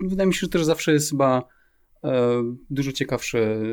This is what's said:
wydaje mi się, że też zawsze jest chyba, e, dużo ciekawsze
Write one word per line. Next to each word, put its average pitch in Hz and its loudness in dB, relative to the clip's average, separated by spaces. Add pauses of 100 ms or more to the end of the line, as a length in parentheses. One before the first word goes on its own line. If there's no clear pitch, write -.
wydaje 190 0
mi 175 2
się, - -2
że 180 -2
też 170 0
zawsze 156 2
jest 147 2
chyba, 131 2 (600)
e, 120 2 (260)
dużo 135 -2
ciekawsze 117 -2 (120)